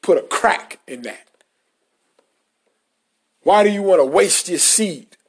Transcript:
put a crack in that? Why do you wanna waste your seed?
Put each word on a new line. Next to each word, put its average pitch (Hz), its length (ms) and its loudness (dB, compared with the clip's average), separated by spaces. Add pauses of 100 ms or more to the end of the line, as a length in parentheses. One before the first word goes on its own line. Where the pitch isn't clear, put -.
put - 160 2
a - 40 -4
crack - 640 -4
in 127 180 -18
that? 104 240 -16 (2250)
Why 208 220 4
do 208 80 2
you 202 100 -6
wanna 180 240 4
waste 180 440 0
your 165 100 -4
seed? - 580 -2 (120)